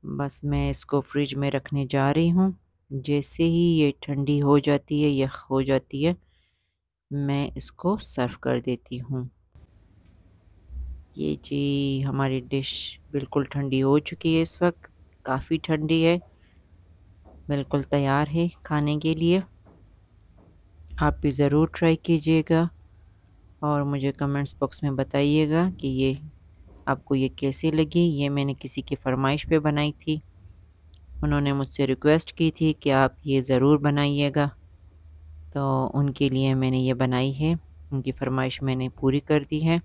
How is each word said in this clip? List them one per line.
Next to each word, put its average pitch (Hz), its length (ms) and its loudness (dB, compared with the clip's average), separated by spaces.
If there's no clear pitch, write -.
बस 143 380 -8
मैं 143 240 -2
इसको 139 320 -2
फ्रिज 139 340 -4
में 139 160 -2
रखने 139 360 -4
जा 139 240 2
रही 165 180 2
हूँ। 185 240 2
जैसे 143 540 -2
ही 170 280 4
ये 151 200 4
ठंडी 143 360 0
हो 143 220 6
जाती 147 420 0
है 147 60 4
या 135 200 0
हो 135 220 0
जाती 135 400 -2
है, 175 120 2
मैं 139 420 -2
इसको 175 520 -4
सर्व 123 380 -4
कर 127 180 0
देती 127 380 -6
हूँ। 127 300 -6
ये 76 200 -2
जी, 139 640 -2
हमारी 135 400 -2
डिश 135 280 -6
बिल्कुल 139 340 -2
ठंडी 139 340 -2
हो 135 220 4
चुकी - 340 -4
है 160 60 2
इस 165 200 -4
वक्त, 175 280 -2
काफ़ी 135 340 -4
ठंडी 156 420 0
है, 170 160 4
बिल्कुल 143 360 -2
तैयार 143 440 2
है 165 180 0
खाने 147 340 0
के 160 160 0
लिए। 170 260 2
आप 147 220 0
भी 147 100 2
ज़रूर 143 420 2
ट्राई 165 240 2
कीजिएगा 160 720 2
और 147 200 0
मुझे 139 300 -2
कमेंट्स 143 460 -4
बॉक्स - 240 -4
में 143 120 0
बताइएगा 147 760 2
कि 165 180 -8
ये 135 280 0
आपको 135 280 -2
ये 131 160 0
कैसी 139 400 -2
लगी। 160 400 2
ये 143 180 0
मैंने 139 240 -2
किसी 135 280 -10
की 139 160 -4
फरमाइश 135 480 0
पे 160 160 2
बनाई 147 360 0
थी, 156 240 -4
उन्होंने 143 380 0
मुझसे 139 320 -2
रिक्वेस्ट 147 460 2
की 160 200 0
थी 160 220 0
कि - 180 -2
आप 135 340 4
ये 135 180 2
ज़रूर 135 380 4
बनाइएगा, 143 640 0
तो 135 320 0
उनके 143 340 0
लिए 135 260 2
मैंने 131 240 0
ये 131 160 0
बनाई 127 380 0
है, 156 220 0
उनकी 131 200 -4
फरमाइश 131 500 -4
मैंने 131 280 -2
पूरी 135 300 0
कर 151 220 2
दी 151 180 -4
है। 165 220 2